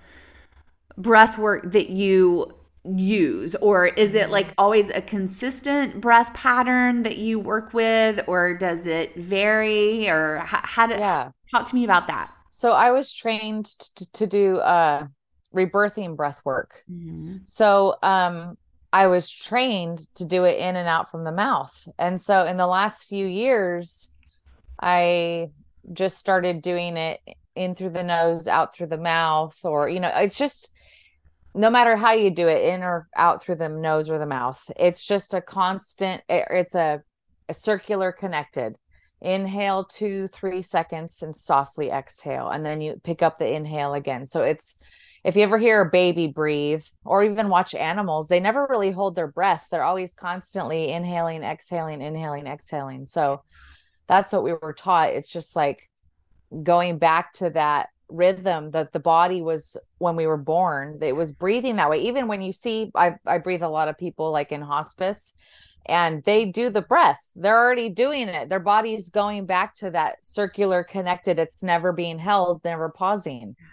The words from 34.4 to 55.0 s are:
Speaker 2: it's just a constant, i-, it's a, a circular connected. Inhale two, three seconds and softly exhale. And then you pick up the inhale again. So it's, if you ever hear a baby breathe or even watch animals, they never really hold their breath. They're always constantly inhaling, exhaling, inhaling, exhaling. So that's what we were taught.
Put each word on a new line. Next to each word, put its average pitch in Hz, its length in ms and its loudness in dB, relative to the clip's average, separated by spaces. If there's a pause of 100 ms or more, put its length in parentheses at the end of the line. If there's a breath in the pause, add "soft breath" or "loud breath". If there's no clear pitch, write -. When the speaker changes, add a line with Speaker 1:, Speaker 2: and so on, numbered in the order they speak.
Speaker 2:
it's 175 280 2
just 202 300 -2
a 180 60 -2
constant, 190 880 -4
i-, - 220 0
it's 175 240 -2
a, 156 280 0 (460)
a 165 60 -10
circular 190 580 -2
connected. 147 640 -6 (440)
Inhale 196 640 -2
two, 196 440 -6
three 185 340 -6
seconds 165 600 -6
and 156 140 -12
softly 139 540 -2
exhale. 135 580 -8
And 156 180 -6
then 156 140 -6
you 151 220 -8
pick 170 200 -4
up 160 160 2
the 123 140 -2
inhale 151 420 -4
again. 139 320 -6
So 151 160 -4
it's, - 360 -2 (440 soft breath)
if 175 140 0
you 208 80 6
ever 208 120 4
hear 220 240 4
a 175 100 2
baby 175 360 4
breathe 151 580 -2 (200)
or 196 200 2
even 208 240 0
watch 185 260 0
animals, 165 540 -4
they 180 120 4
never 240 280 0
really 208 220 0
hold 190 240 -4
their 165 140 -4
breath. 175 420 -2
They're 160 140 -2
always 180 280 -2
constantly 175 800 -6
inhaling, 170 500 -4
exhaling, 156 600 -8
inhaling, 151 440 -8
exhaling. 135 600 -12
So 139 360 -2 (640 soft breath)
that's 196 280 2
what 190 100 0
we 165 80 -2
were 156 220 -8
taught. 175 400 2